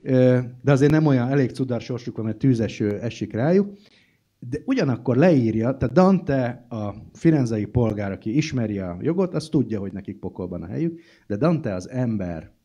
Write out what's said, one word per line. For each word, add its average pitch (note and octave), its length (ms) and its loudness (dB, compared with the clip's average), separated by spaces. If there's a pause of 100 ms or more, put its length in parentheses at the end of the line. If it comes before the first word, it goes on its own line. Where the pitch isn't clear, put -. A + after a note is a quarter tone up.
Ö, B2+ 360 4 (240)
de C#3+ 100 4
azért C#3 180 6
nem D#3 160 4
olyan, B2+ 220 4
elég C3+ 220 2
cudar B2 300 -4
sorsuk A#2+ 360 -8
van, A2 80 -6
mert A2 140 -4
tűzeső A2 640 0
esik A2+ 320 -8
rájuk. F3+ 440 0 (600)
De B2 260 -10
ugyanakkor C#3+ 520 0
leírja, B2+ 600 4
tehát B2 180 -4
Dante, D3 720 2
a G#2 260 -8 (180)
firenzei A#2+ 520 2
polgár, G#2+ 480 0
aki A2 240 -4
ismeri A2+ 420 -2
a F2+ 220 -6
jogot, F3 340 -2
az D#3 140 -6
tudja, A2 320 0
hogy G2 120 -8
nekik G2 260 -12
pokolban F2+ 440 -10
a F2 40 -12
helyük, D#3+ 340 -6 (260)
de G#2 100 -6
Dante C3+ 380 0
az F2+ 140 -8
ember G2+ 640 -4 (140)